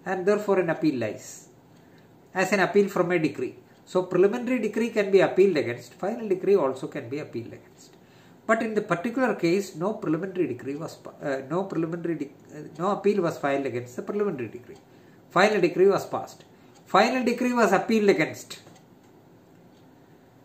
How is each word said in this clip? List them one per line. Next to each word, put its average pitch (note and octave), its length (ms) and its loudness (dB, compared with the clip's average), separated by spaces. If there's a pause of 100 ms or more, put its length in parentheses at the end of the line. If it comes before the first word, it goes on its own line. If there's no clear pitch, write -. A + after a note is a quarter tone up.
and F#3 220 -4
therefore G3+ 320 2
an E3+ 120 2
appeal D#3 280 0
lies - 500 -8 (840)
as F#3 180 0
an G3 80 2
appeal G3 280 4
from F3+ 240 0
a F3+ 60 4
decree. C3+ 360 -2 (300)
So F3+ 200 -2
preliminary A3+ 540 2
decree A3 320 -2
can G3 200 0
be F#3+ 100 8
appealed F3+ 360 4
against, A#2 380 -4
final A3 340 -6
decree F#3 280 2
also C#3 300 -2
can C#3 220 -10
be C#3+ 100 -8
appealed A2+ 360 -10
against. - 420 -20 (500)
But A3 160 2
in A3 120 -4
the G#3 80 0
particular A#3 520 -2
case, F#3+ 420 0
no F#3+ 180 -4
preliminary F3 520 -2
decree C3 300 -8
was D#3+ 200 -12
pa-, - 160 -18 (100)
uh, C3+ 260 -4
no F3+ 160 -2
preliminary E3+ 520 -4
de-, - 140 -8 (240)
uh, D3+ 80 -14 (160)
no F#3 140 -2
appeal G3 300 2
was D#3+ 160 -2
filed C#3 280 -2
against A#2+ 300 -8
the G3 60 -8
preliminary F#3+ 460 -4
decree. - 280 -18 (540)
Final G3+ 300 4
decree F3 280 4
was F#3 180 2
passed. - 380 -10 (420)
Final A#3+ 380 2
decree B3 280 0
was A3 200 4
appealed G#3 360 4
against. - 520 0 (1800)